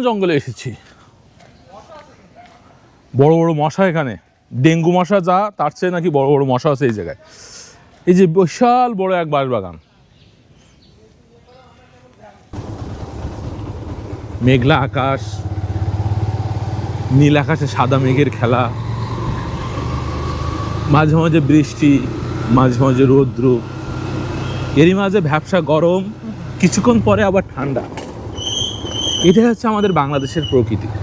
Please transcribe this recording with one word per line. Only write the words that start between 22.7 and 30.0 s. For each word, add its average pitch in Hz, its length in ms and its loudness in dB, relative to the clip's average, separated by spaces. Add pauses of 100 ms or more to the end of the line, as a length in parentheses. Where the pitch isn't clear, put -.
মাঝে 135 220 4
রৌদ্র, 127 540 2 (1160)
এরই 165 180 6
মাঝে 196 280 0
ভ্যাপসা 156 400 0
গরম, 170 500 0 (480)
কিছুক্ষণ 214 420 4
পরে 208 220 4
আবার 190 200 2 (120)
ঠান্ডা। 139 280 -4 (1400)
এটাই 190 220 6
হচ্ছে 233 220 0
আমাদের 208 240 0
বাংলাদেশের 143 580 -2